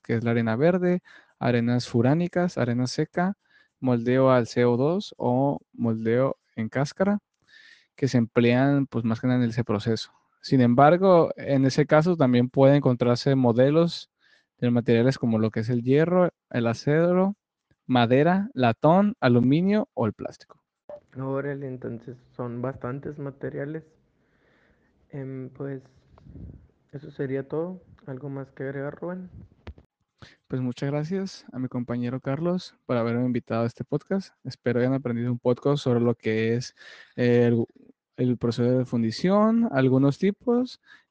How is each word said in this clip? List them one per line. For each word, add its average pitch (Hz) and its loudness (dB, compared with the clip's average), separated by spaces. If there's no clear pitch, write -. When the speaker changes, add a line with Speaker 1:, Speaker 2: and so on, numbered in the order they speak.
Speaker 1:
que 117 -4
es 113 -4
la 117 0
arena 117 -2
verde, 180 0
arenas 120 0
furánicas, 170 0
arena 120 -2
seca, 175 -4
moldeo 127 2
al 123 4
C 123 0
O 120 2
dos 165 -2
o 127 -2
moldeo 117 -2
en 110 -6
cáscara, 196 -2
que 135 -2
se 123 2
emplean, 123 2
pues, 117 -6
más 113 -2
que 127 -2
nada 123 0
en 117 0
ese 113 -4
proceso. 110 -4
Sin 135 2
embargo, 160 6
en 135 0
ese 135 0
caso 160 4
también 123 2
puede 139 6
encontrarse 127 2
modelos 135 2
de 123 0
materiales 120 2
como 113 0
lo 110 0
que 113 -4
es 113 -6
el 120 -2
hierro, 165 2
el 117 0
acero, 175 0
madera, 143 2
latón, 156 2
aluminio 143 2
o 120 -2
el 104 -2
plástico. - -16
Speaker 2:
Órale, 139 -6
entonces 127 -12
son 120 -8
bastantes 135 -8
materiales. 143 -10
Em, 131 -12
pues, 139 -12
eso 151 -16
sería 135 -6
todo. 175 -8
¿Algo 139 -12
más 139 -12
que - -14
agregar, 139 -10
Rubén? 180 -12
Speaker 1:
Pues 131 -6
muchas 127 -6
gracias 165 -6
a 127 -10
mi 127 -6
compañero 123 -6
Carlos 170 -6
por 123 0
haberme 117 0
invitado 117 -2
a 117 0
este - -8
podcast. 190 -6
Espero 123 -4
hayan 127 0
aprendido 123 -4
un 120 -2
poco 131 0
sobre 123 0
lo 120 2
que 110 -2
es 123 -8
el, 120 4
el 123 0
proceso 123 0
de 123 -2
fundición, 202 0
algunos 135 2
tipos 240 -2